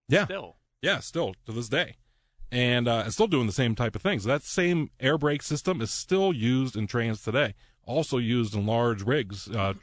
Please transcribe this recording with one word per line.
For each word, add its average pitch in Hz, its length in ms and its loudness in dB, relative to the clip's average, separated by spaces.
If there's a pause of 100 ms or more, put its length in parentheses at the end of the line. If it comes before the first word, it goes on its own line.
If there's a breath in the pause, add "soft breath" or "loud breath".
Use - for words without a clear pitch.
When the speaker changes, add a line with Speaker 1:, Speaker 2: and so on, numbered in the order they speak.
Speaker 1:
Yeah. 175 160 4
Speaker 2:
Still. 160 320 -10 (240)
Speaker 1:
Yeah, 165 200 0
still 127 340 -6 (120)
to 113 60 -10
this 113 160 -6
day. 151 280 -2 (540)
And, 123 380 2
uh, 113 180 2
it's 110 80 -4
still 220 120 4
doing 139 200 2
the 98 60 -2
same 120 220 2
type 117 200 -2
of 107 80 -10
things. 156 220 0
That 139 180 0
same 175 480 0 (100)
air 143 180 2
brake 147 240 0
system 156 400 -2
is 107 80 -2
still 190 440 2
used 127 420 2
in 107 100 -2
trains 117 360 -2
today, 117 320 0 (300 soft breath)
also 135 340 -2
used 117 360 0
in 104 120 0
large 117 360 0
rigs, 104 460 -2
uh, 98 340 0